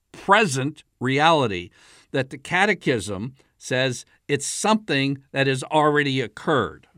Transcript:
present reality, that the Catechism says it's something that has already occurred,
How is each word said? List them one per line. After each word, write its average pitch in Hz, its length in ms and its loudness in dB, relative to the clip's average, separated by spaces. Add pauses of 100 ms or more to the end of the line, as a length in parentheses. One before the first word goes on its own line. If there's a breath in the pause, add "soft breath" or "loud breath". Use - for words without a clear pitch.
(120)
present 151 720 0 (160)
reality, 131 720 2 (420 soft breath)
that 135 180 -4
the - 80 -14
Catechism 131 960 -2 (240 soft breath)
says 127 480 -4 (220 soft breath)
it's 143 180 -2
something 139 840 0
that 135 160 0
has 135 160 -2
already 147 580 2
occurred, 104 680 -4 (100)